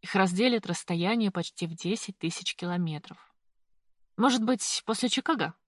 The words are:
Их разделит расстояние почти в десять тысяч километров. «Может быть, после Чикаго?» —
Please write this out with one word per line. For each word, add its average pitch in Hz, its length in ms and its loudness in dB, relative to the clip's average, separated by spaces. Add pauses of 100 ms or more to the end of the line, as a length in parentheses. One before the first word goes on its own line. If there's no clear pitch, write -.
Их - 140 -8
разделит 202 520 4
расстояние 185 640 0
почти 175 360 -6
в 165 80 -6
десять 190 440 -4
тысяч - 360 -4
километров. 175 640 -4 (960)
«Может 247 260 4
быть, 233 440 0
после 226 220 0
Чикаго?» — 226 460 0 (140)